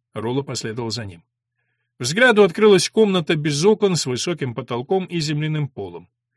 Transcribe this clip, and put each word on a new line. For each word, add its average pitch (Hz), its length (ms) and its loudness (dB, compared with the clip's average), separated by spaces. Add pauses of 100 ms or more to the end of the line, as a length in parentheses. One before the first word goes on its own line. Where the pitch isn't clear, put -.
(140)
Ролло 117 280 -4
последовал 120 500 -8
за 113 140 -8
ним. 87 180 -18 (760)
Взгляду 208 440 4
открылась 196 460 6
комната 185 460 2
без 151 280 -2
окон 208 320 2
с - 100 -4
высоким 127 500 -6
потолком 139 500 -4
и 170 140 -6
земляным 151 480 -4
полом. 87 420 -12 (280)